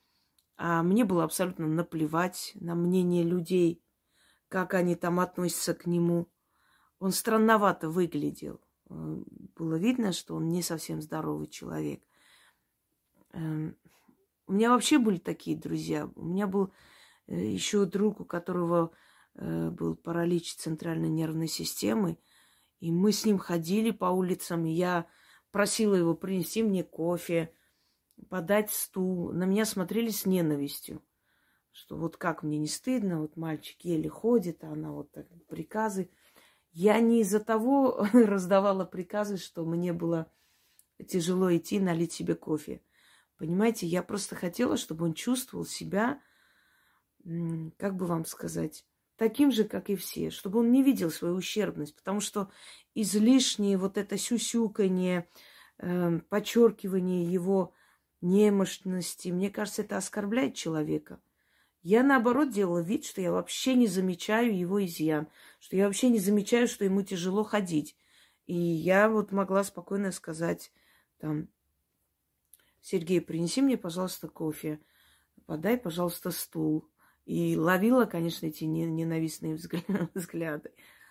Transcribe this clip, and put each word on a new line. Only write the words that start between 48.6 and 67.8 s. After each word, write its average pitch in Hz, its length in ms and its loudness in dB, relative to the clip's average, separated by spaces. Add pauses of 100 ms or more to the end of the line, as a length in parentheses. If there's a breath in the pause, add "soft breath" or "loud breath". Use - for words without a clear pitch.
таким 240 360 4
же, 214 120 4
как 196 260 -6
и 202 60 0
все, 160 340 -6
чтобы 190 300 -4
он 233 120 4
не 262 120 8
видел 196 260 4
свою 175 260 -4
ущербность, 175 600 -4
потому 196 240 -4
что 196 320 -4 (420 loud breath)
излишнее 214 840 4
вот 190 200 -2
это 202 200 -4
сюсюканье, 190 1080 0 (520 loud breath)
эм, 175 500 0
подчёркивание 190 920 2
его 180 500 0 (480 soft breath)
немощности, 190 1080 2
мне 185 200 -2
кажется, 202 320 -6
это 208 160 -4
оскорбляет 208 560 -2
человека. 156 640 -4 (680)
Я, 226 140 6
наоборот, 262 480 4
делала 185 300 0
вид, 185 240 -2
что - 160 -8
я 175 100 0
вообще 185 440 -2
не 247 120 6
замечаю 190 720 0
его 185 260 0
изъян, 156 460 -2 (300 loud breath)
что - 180 -6
я 196 80 4
вообще 202 240 2
не 233 100 6
замечаю, 208 480 2
что - 160 -4
ему 196 180 2
тяжело 190 440 -2
ходить. 175 500 -2 (500 soft breath)